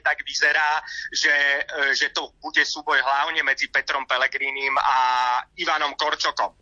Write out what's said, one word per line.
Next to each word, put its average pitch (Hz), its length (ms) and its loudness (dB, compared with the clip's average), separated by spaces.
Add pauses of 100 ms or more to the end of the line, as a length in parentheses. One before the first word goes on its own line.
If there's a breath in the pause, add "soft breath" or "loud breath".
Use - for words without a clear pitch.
tak 151 160 0
vyzerá, 151 560 0 (320 loud breath)
že, 151 240 2 (320)
e, 139 320 0
že 143 160 -2
to 156 160 -4 (160)
bude 156 160 2
súboj 147 400 0
hlavne 147 400 0
medzi 139 320 -2
Petrom 135 320 -2
Pellegrinim 135 720 -2
a 135 200 2 (600)
Ivanom 156 400 -2
Korčokom. 151 640 -2